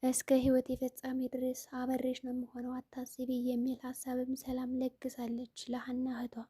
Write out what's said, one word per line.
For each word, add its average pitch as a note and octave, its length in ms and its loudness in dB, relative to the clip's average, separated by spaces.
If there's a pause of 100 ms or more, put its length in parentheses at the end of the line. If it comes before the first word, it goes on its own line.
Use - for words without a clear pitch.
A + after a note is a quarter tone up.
«እስከ B3+ 340 2
ህይወቴ B3+ 320 6 (100)
ፍጻሜ C4 500 -2
ድረስ B3+ 340 -2 (120)
አበሬሽ B3+ 460 0
ነው B3+ 120 -4
የምሆነው፣ B3 420 -4
አታስቢ» B3+ 560 -6 (120)
የሚል B3 380 2
ሀሳብም B3+ 560 -2
ሰላም B3+ 400 -2
ለግሳለች B3 920 -2
ለሀና B3 460 -2
እህቷ። A#3+ 240 -4 (140)